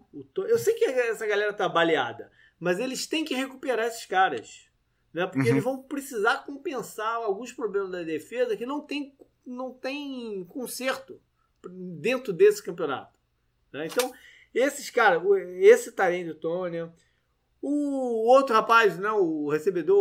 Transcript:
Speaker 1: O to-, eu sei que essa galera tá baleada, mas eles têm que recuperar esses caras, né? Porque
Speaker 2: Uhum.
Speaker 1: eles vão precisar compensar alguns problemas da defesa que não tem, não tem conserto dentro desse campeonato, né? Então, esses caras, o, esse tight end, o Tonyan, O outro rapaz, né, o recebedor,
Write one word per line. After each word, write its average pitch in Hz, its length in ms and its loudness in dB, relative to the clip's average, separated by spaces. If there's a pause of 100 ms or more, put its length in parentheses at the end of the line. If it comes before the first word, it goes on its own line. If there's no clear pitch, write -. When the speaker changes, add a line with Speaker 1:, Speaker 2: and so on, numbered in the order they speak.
(120)
Speaker 1:
O 143 120 -16
to-, - 220 -6
eu 233 120 4
sei 453 160 0
que 453 100 2
essa 240 420 -2
galera 208 280 0
tá 190 140 -2
baleada, 147 640 0 (300)
mas 180 180 0
eles 254 280 -6
têm 311 180 -4
que 269 100 -6
recuperar 262 520 -4
esses - 180 -8
caras, 175 640 -2 (460)
né? 175 120 -2
Porque 135 220 0
Speaker 2:
Uhum. 247 60 4
Speaker 1:
eles 269 100 0
vão 262 180 -4
precisar 254 600 -2
compensar 247 720 -8
alguns 226 340 -6
problemas 196 420 -4
da 175 100 -6
defesa 196 560 -4
que 233 80 -8
não 285 160 -6
tem, 285 340 -10 (300)
não 254 260 -10
tem 254 760 -10
conserto 247 680 -8 (480)
dentro 185 640 -4
desse 196 320 4
campeonato, 156 560 -8 (540)
né? 151 140 -8
Então, 160 260 -2 (420)
esses - 360 -2
caras, 185 340 4
o, 202 100 4
esse 185 580 6
tight 180 220 0
end, 175 180 -6
o - 20 -10
Tonyan, 170 580 -6 (680)
O 269 680 -2
outro 262 260 8
rapaz, 220 440 6
né, 202 120 -2
o 160 380 0
recebedor, 170 520 2